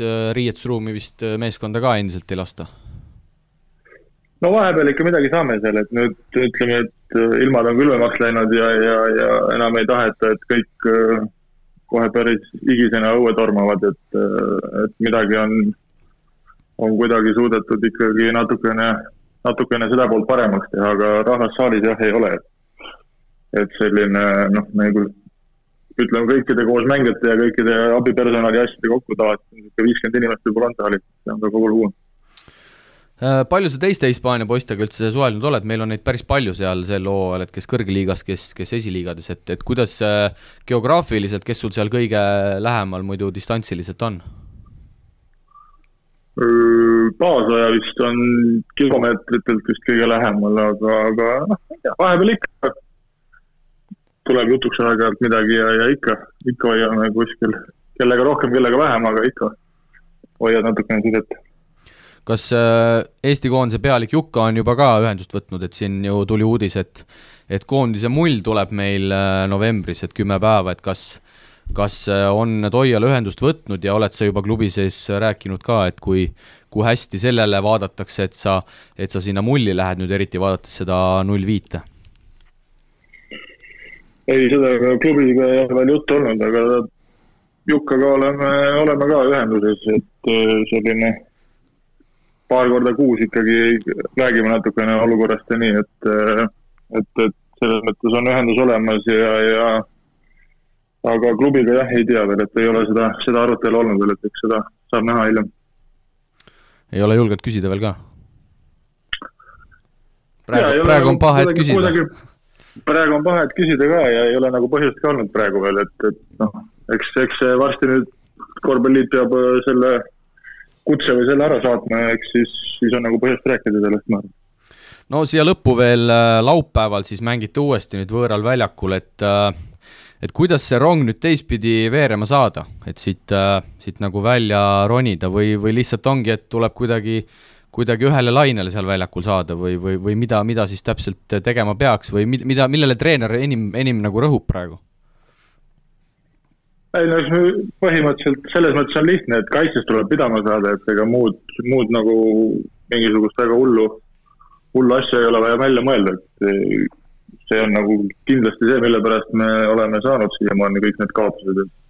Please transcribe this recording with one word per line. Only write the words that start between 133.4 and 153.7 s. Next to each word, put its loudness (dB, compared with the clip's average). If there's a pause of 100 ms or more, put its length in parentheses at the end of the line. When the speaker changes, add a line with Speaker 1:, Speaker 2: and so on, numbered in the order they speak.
Speaker 1:
siit -12
nagu -4
välja 2 (260)
ronida 0
või, 0
või 0
lihtsalt -4
ongi, 0
et -12
tuleb -2
kuidagi, -4 (500)
kuidagi -2
ühele 2
lainele 0
seal -6
väljakul -4
saada -2
või, -4
või, -4 (140)
või 0
mida, 0
mida -2
siis -12
täpselt -6
tegema -2
peaks 0
või 0
mid-, -2
mida, 2
millele 0
treener 0
enim, -2
enim -2
nagu 0
rõhub 0
praegu? -6 (2250)
Speaker 2:
Ei, 2
no 2
eks -2
me 2 (440)
põhimõtteliselt 0
selles 2
mõttes 0
on 2
lihtne, 2
et -6
kaitses 0
tuleb 0
pidama 0
saada, 2
et -4
ega 2
muud, 2 (320)
muud 0
nagu 2 (800)
mingisugust 2
väga 2
hullu, 4 (920)